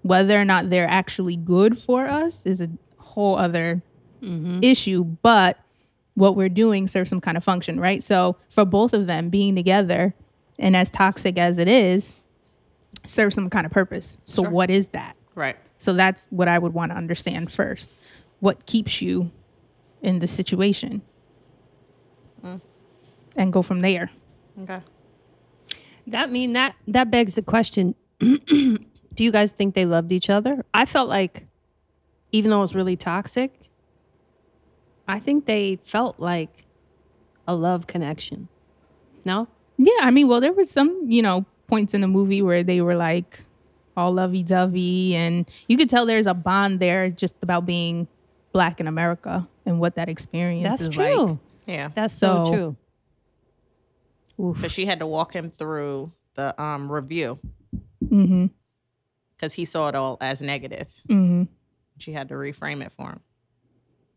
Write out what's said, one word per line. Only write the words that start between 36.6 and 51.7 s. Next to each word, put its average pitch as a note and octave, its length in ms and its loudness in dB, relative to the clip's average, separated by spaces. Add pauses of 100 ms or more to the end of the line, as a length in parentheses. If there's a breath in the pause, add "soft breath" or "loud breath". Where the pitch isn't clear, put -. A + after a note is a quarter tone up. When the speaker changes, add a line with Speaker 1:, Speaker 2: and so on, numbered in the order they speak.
Speaker 2:
a F3 80 -2
love F3 320 -2
connection. E3 600 -8 (760)
No? G3+ 240 -4 (300)
Speaker 1:
Yeah, D4+ 140 6 (100)
I B3+ 100 4
mean, C#4 160 6
well, A#3+ 140 4
there D#4 120 2
was F#4+ 160 2
some, E4 400 0
you A3+ 120 4
know, F#3+ 240 0 (220)
points G#3 260 0
in G3+ 80 0
the F#3+ 60 2
movie G3 340 2
where F3 220 2
they F3+ 180 0
were, F3 140 0
like, E3+ 440 -4 (580)
all F3+ 160 0
lovey-dovey, F#3 1040 0
and E3+ 340 -2 (180 loud breath)
you A#3 100 4
could D4 120 4
tell A#3+ 160 4
there's A3 220 2
a F3+ 60 0
bond F#3+ 460 0
there F#3 300 0
just F3 320 -4
about F3 240 -2
being E3+ 420 -4 (460)
Black F3 260 2
in E3 80 -4
America E3+ 600 -4 (180)
and E3+ 140 0
what F3 160 0
that E3 120 -4
experience E3+ 560 -6
Speaker 2:
That's G#3+ 200 -2
Speaker 1:
is D#3+ 60 -4
Speaker 2:
true. G4 360 0
Speaker 1:
like. D#3+ 120 -2 (280)
Speaker 3:
Yeah. D3+ 280 -8